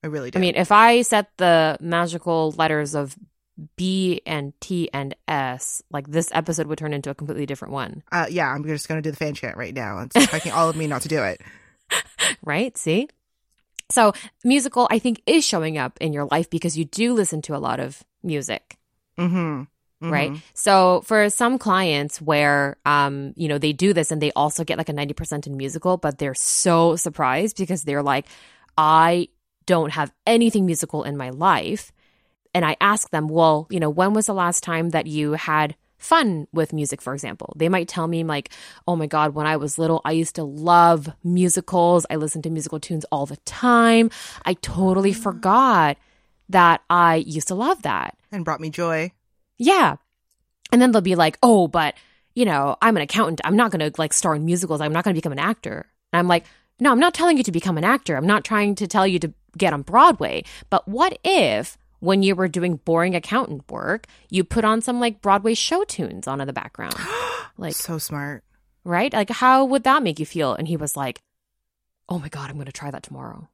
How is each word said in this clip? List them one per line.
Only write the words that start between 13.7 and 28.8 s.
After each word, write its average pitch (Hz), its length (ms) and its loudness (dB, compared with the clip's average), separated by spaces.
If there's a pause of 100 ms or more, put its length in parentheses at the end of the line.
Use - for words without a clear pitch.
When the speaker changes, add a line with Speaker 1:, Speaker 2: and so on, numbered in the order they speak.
Speaker 2:
So 214 240 4 (300)
musical, 247 460 2
I 226 100 2
think, 233 260 -2
is 311 200 2
showing 160 320 -2
up 127 240 -6
in 156 120 -4
your 143 180 -4
life 165 180 0
because 160 280 -4
you 160 80 -2
do 233 280 -2
listen 175 300 0
to 151 120 -8
a 139 40 -6
lot 127 200 -4
of 131 240 -10 (200)
music. - 540 -6 (400)
Speaker 1:
Mm-hmm. 175 200 0
Mm-hmm. 156 720 -8
Speaker 2:
Right? 143 200 -2 (220)
So 185 520 4
for 214 240 2
some 247 280 0
clients 170 640 -2
where, 147 640 2
um, 139 500 0
you 165 120 -4
know, 147 100 -2
they 151 160 0
do 185 200 2
this 160 180 0
and 156 100 -2
they 151 140 0
also 156 280 0
get, - 140 -4
like, 160 120 -6
a 151 40 -6
ninety 143 200 -4
percent 151 340 -8
in 143 80 -10
musical, 147 420 -2
but 147 200 -4
they're 135 180 -4
so 170 640 2
surprised 160 600 -2
because 165 260 -4
they're 143 200 -2
like, 139 220 0 (520)
"I 160 520 4 (360)